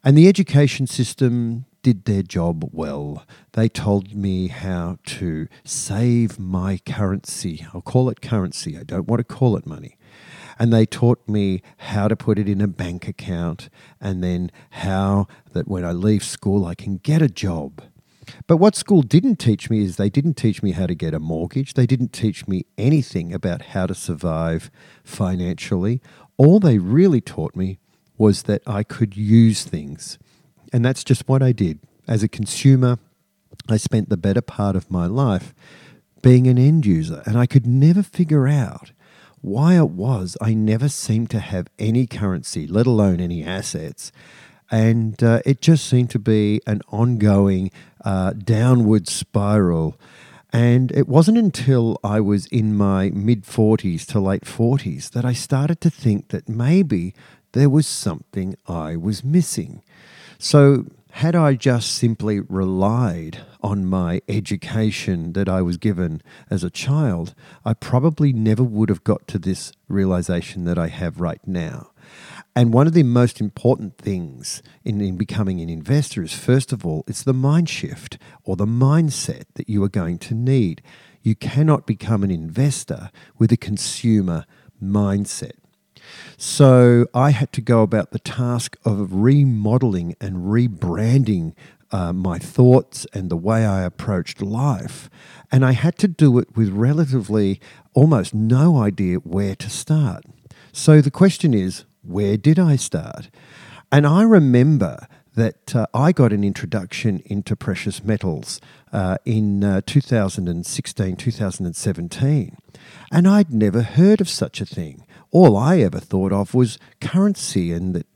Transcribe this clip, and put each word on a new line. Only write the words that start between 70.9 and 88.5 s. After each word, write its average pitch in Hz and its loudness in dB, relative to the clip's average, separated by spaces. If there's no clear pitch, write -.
right 85 -6
now. 85 -8
And 120 4
one 135 6
of 165 0
the 165 6
most 120 2
important 107 -2
things 80 -10
in, 104 -4
in 95 -4
becoming 95 -4
an 82 -8
investor 92 -2
is, 80 -10
first - 0
of 113 -8
all, 80 -4
it's - -10
the 135 0
mind 147 2
shift - -12
or 95 -6
the 95 -2
mindset 135 0
that - -10
you 104 0
are 98 0
going 87 -4
to - -10
need. 117 0
You 107 0
cannot 139 0
become 104 -2
an 98 0
investor 87 -4
with 110 4
a 120 4
consumer 98 -2
mindset. 101 -2
So 123 6
I 131 2
had 135 0
to - -6
go 113 2
about 104 -2
the 117 -8
task 120 -6